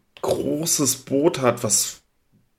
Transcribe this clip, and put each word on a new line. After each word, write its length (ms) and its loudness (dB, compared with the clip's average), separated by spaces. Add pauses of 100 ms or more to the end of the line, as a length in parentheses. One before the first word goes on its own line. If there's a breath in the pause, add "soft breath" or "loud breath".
(200)
großes 760 0
Boot 440 0
hat, 240 0
was 380 -2 (560)